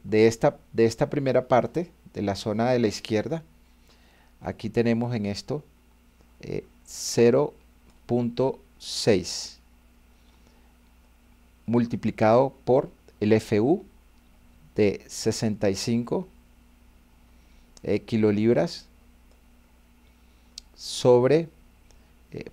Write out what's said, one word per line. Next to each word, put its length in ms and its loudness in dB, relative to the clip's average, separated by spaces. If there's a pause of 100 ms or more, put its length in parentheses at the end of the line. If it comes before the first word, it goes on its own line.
de 220 4
esta, 320 2 (140)
de 140 2
esta 240 -2
primera 380 -2
parte, 440 2 (220)
de 100 -6
la 120 -2
zona 360 -2
de 80 2
la 80 2
izquierda, 560 -4 (1000)
aquí 300 -8
tenemos 420 0
en 140 -4
esto, 360 -8 (800)
eh, 240 -10 (180)
cero 680 0 (540)
punto 520 -4 (200)
seis 800 -4 (2000)
multiplicado 840 2 (140)
por 240 2 (300)
el 140 2
F 260 2
U 260 0 (880)
de 320 0
sesenta 640 -4
y 60 -2
cinco, 520 -4 (1600)
eh, 160 -2
kilolibras 880 0 (1900)
sobre, 720 2 (840)
eh, 220 -14